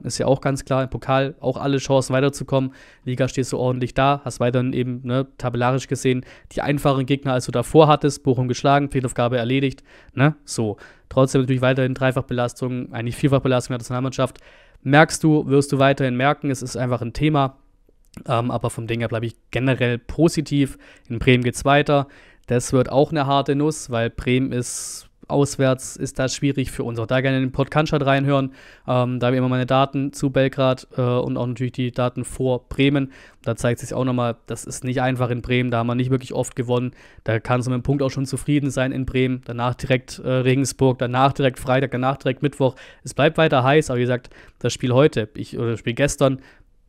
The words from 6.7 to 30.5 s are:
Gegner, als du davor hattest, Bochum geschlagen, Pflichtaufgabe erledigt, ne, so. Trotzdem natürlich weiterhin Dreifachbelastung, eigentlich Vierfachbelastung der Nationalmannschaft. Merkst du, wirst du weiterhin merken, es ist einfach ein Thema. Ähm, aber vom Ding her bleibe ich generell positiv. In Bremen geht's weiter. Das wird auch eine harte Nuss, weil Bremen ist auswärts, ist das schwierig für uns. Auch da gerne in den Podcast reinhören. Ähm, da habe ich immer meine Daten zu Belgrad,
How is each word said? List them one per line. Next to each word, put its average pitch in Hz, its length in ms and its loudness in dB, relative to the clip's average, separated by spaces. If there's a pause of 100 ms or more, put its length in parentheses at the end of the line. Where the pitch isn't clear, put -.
Gegner, 135 280 -2
als 127 120 -2
du 131 60 -6
davor 147 360 6
hattest, 147 340 2
Bochum 127 260 0
geschlagen, 139 400 2
Pflichtaufgabe 127 480 -2
erledigt, 131 460 -2 (320)
ne, 147 300 2
so. 107 320 -4 (320)
Trotzdem 135 320 2
natürlich 127 220 0
weiterhin 131 320 2
Dreifachbelastung, 127 960 -4
eigentlich 117 240 -6
Vierfachbelastung 131 580 2
der 123 40 -4
Nationalmannschaft. 127 600 -4 (440)
Merkst 151 420 6
du, 151 240 4
wirst 139 240 2
du 135 60 2
weiterhin 135 380 2
merken, 143 340 0
es 131 120 -4
ist 127 140 -10
einfach 123 260 -2
ein 120 100 -6
Thema. 147 460 0 (680)
Ähm, 120 240 0
aber 120 200 -2
vom 113 160 -8
Ding 117 140 -4
her 113 80 -2
bleibe 117 180 -4
ich 113 80 -10 (160)
generell 120 480 0
positiv. 143 800 0 (300)
In 120 100 -6
Bremen 123 260 4
geht's 120 200 -2
weiter. 143 440 2 (380)
Das 123 260 -2
wird 127 180 2
auch 143 200 2
eine 147 160 -2
harte 139 280 2
Nuss, 151 360 -2
weil 117 200 0
Bremen 127 400 0
ist - 560 -8 (220)
auswärts, 139 680 0
ist - 240 -8
das 131 160 -2
schwierig 139 380 -2
für 131 100 -6
uns. 117 160 -6
Auch 113 80 -4
da 131 140 0
gerne 131 160 0
in 131 80 0
den 127 80 -4
Podcast 151 400 0
reinhören. 139 540 2 (420)
Ähm, 123 320 0
da 120 80 2
habe 131 80 2
ich - 20 2
immer 127 100 2
meine 127 160 0
Daten 135 480 0
zu 143 180 -2
Belgrad, 131 640 0